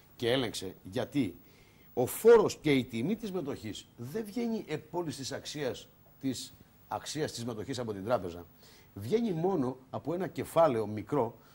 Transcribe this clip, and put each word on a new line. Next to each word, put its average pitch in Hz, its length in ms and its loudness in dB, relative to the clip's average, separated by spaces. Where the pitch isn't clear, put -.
και 117 140 0
έλεγξε 110 520 -2
γιατί 107 540 -2
ο 123 120 0
φόρος 214 500 8
και 151 160 2
η 131 120 4
τιμή 123 320 -4
της 202 160 -8
μετοχής 127 540 -8
δεν 147 280 -8
βγαίνει 220 440 -4
επ' 147 260 -8
όλης 170 220 -4
της 135 160 -8
αξίας, 131 560 -6
της - 340 -6
αξίας 110 440 -4
της 117 120 -8
μετοχής 120 340 -6
από 113 140 -4
την 98 120 -8
τράπεζα. 92 420 -2
Βγαίνει 196 380 0
μόνο 160 440 0
από 135 240 -4
ένα 180 120 -2
κεφάλαιο 127 600 4
μικρό, 107 500 0